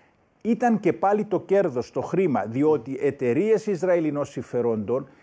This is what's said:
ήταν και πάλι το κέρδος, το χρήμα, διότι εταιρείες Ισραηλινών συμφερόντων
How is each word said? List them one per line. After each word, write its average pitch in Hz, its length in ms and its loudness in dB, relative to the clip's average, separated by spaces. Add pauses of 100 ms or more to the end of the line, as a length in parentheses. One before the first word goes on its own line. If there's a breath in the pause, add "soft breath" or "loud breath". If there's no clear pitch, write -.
(420 loud breath)
ήταν 226 380 2
και 170 140 2
πάλι 202 300 0
το 185 160 -2
κέρδος, 165 520 0
το 131 100 -4
χρήμα, 147 440 0
διότι 135 560 0
εταιρείες 151 640 0
Ισραηλινών 165 580 0
συμφερόντων 117 840 -2 (160 soft breath)